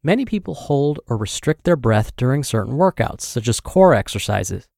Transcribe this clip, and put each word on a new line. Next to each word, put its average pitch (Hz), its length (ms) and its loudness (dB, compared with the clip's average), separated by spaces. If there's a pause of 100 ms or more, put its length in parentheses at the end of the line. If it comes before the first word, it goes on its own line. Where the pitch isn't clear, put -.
Many 220 220 2
people 196 280 -6
hold 147 540 -2
or 120 80 -2
restrict - 480 -4
their 175 140 2
breath 110 400 2
during 135 260 0
certain 110 300 -2
workouts, 165 480 0
such 113 260 -6
as 117 140 0
core 185 320 4
exercises. 98 720 -4 (100)